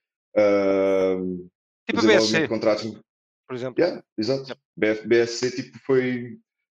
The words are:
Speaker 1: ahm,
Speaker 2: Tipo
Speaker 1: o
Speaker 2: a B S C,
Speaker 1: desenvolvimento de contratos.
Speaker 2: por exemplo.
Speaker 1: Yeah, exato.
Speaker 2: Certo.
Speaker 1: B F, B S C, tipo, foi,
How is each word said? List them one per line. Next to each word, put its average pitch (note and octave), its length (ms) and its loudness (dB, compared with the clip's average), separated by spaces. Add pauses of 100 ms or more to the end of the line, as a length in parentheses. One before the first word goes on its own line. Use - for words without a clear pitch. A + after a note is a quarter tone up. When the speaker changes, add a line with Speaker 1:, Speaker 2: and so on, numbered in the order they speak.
(360)
Speaker 1:
ahm, F#2+ 1120 0 (380)
Speaker 2:
Tipo - 140 -4
Speaker 1:
o - 0 -
Speaker 2:
a A2 60 2
B A2 60 6
S A2 140 4
C, G#2+ 100 -2
Speaker 1:
desenvolvimento D#3+ 60 2
de C3 60 -2
contratos. A2 540 -2 (440)
Speaker 2:
por B2+ 100 -12
exemplo. B2+ 260 -4
Speaker 1:
Yeah, F3+ 220 -2 (140)
exato. C3 260 -2
Speaker 2:
Certo. B2 160 -14 (160)
Speaker 1:
B G#2+ 120 0
F, G#2+ 200 -4
B A#2 120 4
S A#2 180 -2
C, B2+ 120 -2
tipo, C3 280 -12
foi, B2 600 -2 (400)